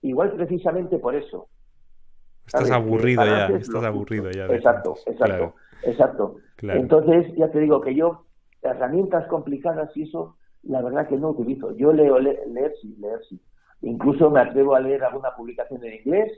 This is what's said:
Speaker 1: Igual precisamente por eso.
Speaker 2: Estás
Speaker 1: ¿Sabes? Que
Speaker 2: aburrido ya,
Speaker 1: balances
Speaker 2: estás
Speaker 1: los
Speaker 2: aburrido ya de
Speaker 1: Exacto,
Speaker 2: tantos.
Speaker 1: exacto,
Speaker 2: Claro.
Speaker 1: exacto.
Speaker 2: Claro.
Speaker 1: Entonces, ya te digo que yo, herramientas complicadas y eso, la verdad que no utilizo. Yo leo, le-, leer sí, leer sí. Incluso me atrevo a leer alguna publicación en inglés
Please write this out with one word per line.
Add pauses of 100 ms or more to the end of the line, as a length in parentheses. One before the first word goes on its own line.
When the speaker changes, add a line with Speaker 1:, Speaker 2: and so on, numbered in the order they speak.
Speaker 1:
Igual
precisamente
por
eso. (960)
Speaker 2:
Estás
Speaker 1:
¿Sabes?
Que
Speaker 2:
aburrido
ya,
Speaker 1:
balances
Speaker 2:
estás
Speaker 1:
los
Speaker 2:
aburrido
ya
de
Speaker 1:
Exacto,
Speaker 2:
tantos.
Speaker 1:
exacto,
Speaker 2:
Claro. (280)
Speaker 1:
exacto. (200)
Speaker 2:
Claro.
Speaker 1:
Entonces,
ya
te
digo
que
yo, (360)
herramientas
complicadas
y
eso, (260)
la
verdad
que
no
utilizo.
Yo
leo,
le-,
leer
sí,
leer
sí. (400)
Incluso
me
atrevo
a
leer
alguna
publicación
en
inglés